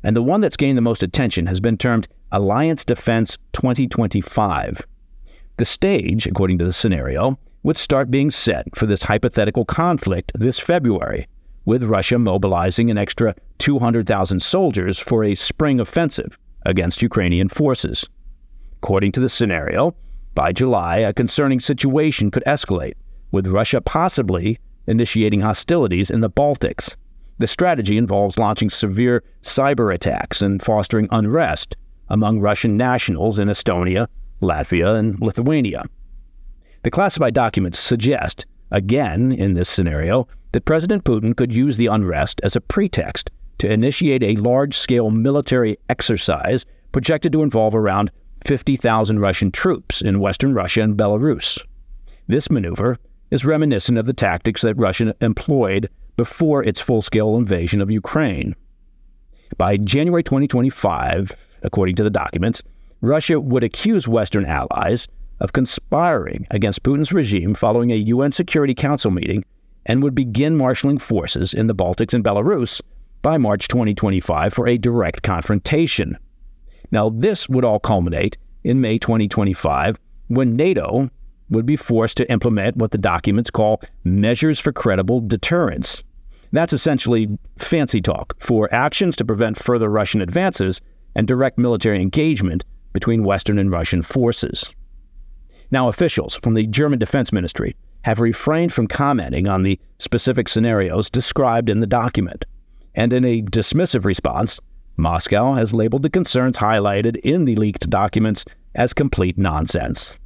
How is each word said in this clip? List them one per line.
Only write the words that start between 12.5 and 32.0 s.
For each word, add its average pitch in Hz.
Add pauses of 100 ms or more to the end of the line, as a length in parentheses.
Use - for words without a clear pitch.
an 107
extra 104 (220)
two 143
hundred 117
thousand 95
soldiers 104
for 110
a 101
spring 139
offensive - (280)
against 90
Ukrainian 92
forces. - (680)
According 98
to -
the 127
scenario, 95 (400)
by 78
July, 95
a 107
concerning 135
situation 139
could -
escalate, 92 (380)
with 95
Russia 101
possibly 110 (300)
initiating 110
hostilities 107
in 110
the 110
Baltics. - (440)
The 117
strategy 120
involves 101
launching 107
severe 113 (200)
cyber 127
attacks -
and 98
fostering 107
unrest 113 (320)